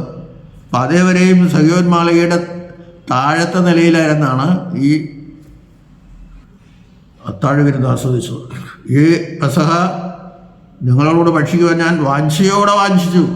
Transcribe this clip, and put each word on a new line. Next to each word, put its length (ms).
അപ്പൊ 140
അതേവരെയും 720
സഹയോൻ 440
മാളികയുടെ 440
താഴത്തെ 580
നിലയിലായിരുന്നാണ് 760
ഈ 20
അത്താഴ 260
വിരുന്ന് 260
ആസ്വദിച്ചത്. 500
"ഈ 40
പെസഹ 280
നിങ്ങളോട് 500
ഭക്ഷിക്കുവാൻ 420
ഞാൻ 160
വാഞ്ചയോടെ 720
വാഞ്ചിച്ചു, 420